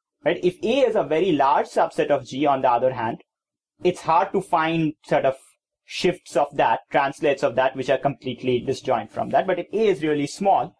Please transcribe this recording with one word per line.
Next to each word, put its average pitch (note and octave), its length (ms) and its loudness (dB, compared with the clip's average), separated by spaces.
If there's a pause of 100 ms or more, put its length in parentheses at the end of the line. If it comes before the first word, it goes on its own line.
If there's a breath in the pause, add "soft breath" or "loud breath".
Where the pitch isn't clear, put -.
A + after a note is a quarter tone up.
(260)
Right? F3 180 0
If F3 200 -2
A A#3 160 0
is A3+ 160 2
a F#3 80 2
very D#3+ 280 0
large D3 360 2
subset D#3+ 420 -2
of C3 160 0
G, C3 200 -4
on C3+ 160 2
the B2+ 100 2
other B2 220 2
hand, A#2+ 280 -6 (600)
it's F3+ 180 0
hard E3+ 320 2
to G3 80 0
find D#3+ 520 0 (120)
sort D3+ 200 2
of C3 120 0 (480)
shifts - 500 -4
of D3 220 0
that, B2 240 2 (100)
translates C#3+ 520 0
of B2+ 120 -2
that, C3 200 0
which C3 140 -4
are C3 80 2
completely B2+ 640 -4
disjoint A#2+ 520 -4
from A2 180 -6
that. D#3 180 0
But F#3 120 -2
if E3+ 120 -8
A G#3+ 160 0
is D#3 160 0
really D3 240 -2
small, F#3 520 0